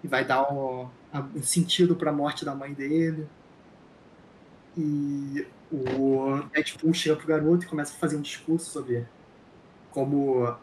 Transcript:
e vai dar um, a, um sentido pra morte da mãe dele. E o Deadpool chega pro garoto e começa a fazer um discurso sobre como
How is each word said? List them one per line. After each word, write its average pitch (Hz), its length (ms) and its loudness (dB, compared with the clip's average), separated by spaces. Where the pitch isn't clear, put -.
e 139 60 -10
vai 135 160 2
dar 135 280 2
um, 127 360 -4
a, 143 80 -4
um 147 80 -6
sentido 175 540 4
pra 151 160 0
morte 147 320 -2
da 143 100 -4
mãe 139 200 -10
dele. 156 520 0
E 143 720 -4
o 135 720 2
Deadpool 156 420 0
chega 151 220 2
pro 151 100 -10
garoto 160 380 4
e - 40 -14
começa 147 260 -4
a - 40 -18
fazer 151 180 0
um 147 60 -2
discurso - 480 -4
sobre 123 340 -4
como 135 720 2